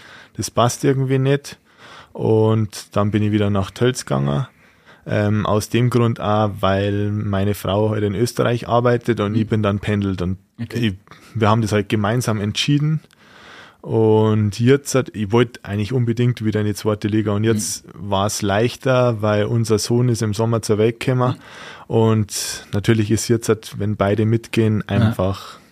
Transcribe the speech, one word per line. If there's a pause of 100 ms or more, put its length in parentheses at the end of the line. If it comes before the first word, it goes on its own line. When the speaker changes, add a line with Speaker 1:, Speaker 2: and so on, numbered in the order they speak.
(380)
Speaker 1:
das
passt
irgendwie
nicht (560)
und
dann
bin
ich
wieder
nach
Tölz
gegangen. (580)
Ähm,
aus
dem
Grund
auch,
weil
meine
Frau
halt
in
Österreich
arbeitet
und
Speaker 2:
Mhm.
Speaker 1:
ich
bin
dann
pendelt
und (240)
Speaker 2:
Okay. (120)
Speaker 1:
ich, (400)
wir
haben
das
halt
gemeinsam
entschieden. (800)
Und
jetzt,
hat,
ich
wollte
eigentlich
unbedingt
wieder
in
die
zweite
Liga
und
jetzt
Speaker 2:
Mhm.
Speaker 1:
war's
leichter,
weil
unser
Sohn
ist
im
Sommer
zur
Welt
gekommen (560)
Speaker 2:
Mhm.
Speaker 1:
und
natürlich
ist
jetzt,
halt,
wenn
beide
mitgehen,
Speaker 2:
Ja.
Speaker 1:
einfach (140)